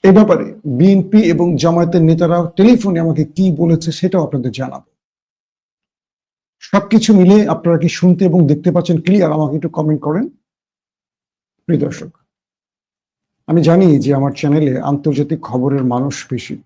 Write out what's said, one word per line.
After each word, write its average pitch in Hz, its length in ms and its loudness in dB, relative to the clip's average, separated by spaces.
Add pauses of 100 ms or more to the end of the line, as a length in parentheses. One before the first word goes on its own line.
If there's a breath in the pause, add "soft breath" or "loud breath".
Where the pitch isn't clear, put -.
এ 190 80 6
ব্যাপারে 190 340 4 (200)
বিএনপি 190 540 2
এবং 175 380 0
জামায়াতের 170 440 0
নেতারা 165 540 0
টেলিফোনে 196 440 2
আমাকে 156 240 -2
কি 185 280 -2
বলেছে, 165 400 0
সেটাও 185 320 -2
আপনাদের 127 280 -6
জানাবো। 131 380 -12 (1700)
সবকিছু 214 540 0
মিলে 196 340 4
আপনারা 165 300 -2
কি 170 120 0
শুনতে 180 360 0
এবং 170 220 2
দেখতে 151 240 0
পাচ্ছেন 170 300 -2
ক্লিয়ার? 180 300 0
আমাকে 151 240 -4
একটু 160 140 -6
কমেন্ট 151 320 -2
করেন। 156 240 -4 (1400)
প্রিয় 165 140 0
দর্শক, - 320 -8 (1400)
আমি 160 160 2
জানি 165 360 4
যে 135 140 -2
আমার 139 180 -2
চ্যানেলে 143 500 -2
আন্তর্জাতিক 143 580 -4
খবরের 131 440 -4
মানুষ 127 480 -4
বেশি - 240 -10 (100)